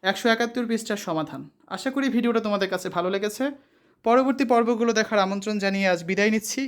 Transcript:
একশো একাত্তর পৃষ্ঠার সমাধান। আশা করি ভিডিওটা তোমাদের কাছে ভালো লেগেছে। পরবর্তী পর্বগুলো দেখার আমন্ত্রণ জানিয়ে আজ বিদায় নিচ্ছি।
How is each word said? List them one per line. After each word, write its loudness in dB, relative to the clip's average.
একশো -2
একাত্তর -2
পৃষ্ঠার -2
সমাধান। -4
আশা -4
করি 0
ভিডিওটা 2
তোমাদের 0
কাছে -4
ভালো 0
লেগেছে। -2
পরবর্তী 4
পর্বগুলো 2
দেখার 2
আমন্ত্রণ -4
জানিয়ে 0
আজ 0
বিদায় 2
নিচ্ছি। -4